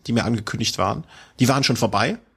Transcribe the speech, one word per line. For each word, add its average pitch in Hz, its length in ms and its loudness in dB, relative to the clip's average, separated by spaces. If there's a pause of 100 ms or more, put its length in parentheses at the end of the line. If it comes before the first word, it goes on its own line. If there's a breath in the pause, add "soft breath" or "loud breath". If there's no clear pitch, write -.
die - 60 -2
mir 117 120 2
angekündigt 113 520 -2
waren? 101 280 -2 (360 loud breath)
Die 123 80 0
waren 135 160 2
schon 123 120 0
vorbei. 113 420 0 (180)